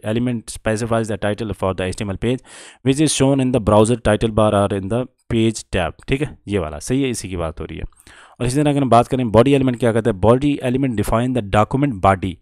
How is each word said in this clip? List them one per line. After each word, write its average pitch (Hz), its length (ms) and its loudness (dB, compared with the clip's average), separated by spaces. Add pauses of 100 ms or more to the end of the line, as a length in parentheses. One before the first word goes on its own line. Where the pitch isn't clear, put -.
element 120 520 -4
specifies 110 540 -2
the 101 60 -4
title 104 360 -4
for 95 200 -2
the 92 200 -4
H - 20 -12
T 104 120 -6
M 98 60 -4
L 95 40 -8
page 123 220 -2 (480)
which 135 140 2
is 143 200 0
shown 135 240 2
in 127 100 0
the 117 140 0
browser 110 280 4 (100)
title 107 260 0
bar 107 200 2
or 101 260 2
in 95 100 -6
the 127 180 -4 (280)
page 113 280 0 (120)
tab, 82 160 -2 (160)
ठीक 139 140 -2
है, - 160 -8 (100)
ये 101 120 -2
वाला, 76 200 -6
सही 135 240 -2
है, 131 60 -2
इसी 107 200 -8
की 92 80 -8
बात 82 220 -6
हो 80 60 -10
रही 80 120 -12
है। 80 60 -12 (560)
और 120 60 -2
इसी 131 160 0
तरह 147 100 2
अगर 139 100 0
हम 131 80 0
बात 117 180 6
करें 127 240 -2
बॉडी 123 220 6
एलिमेंट 131 260 2
क्या 113 140 2
कहता 117 180 0
है, 95 80 -6
body 131 400 2
element 127 400 -2
define 120 380 0
the 104 180 -4
document 107 500 0
body 95 360 2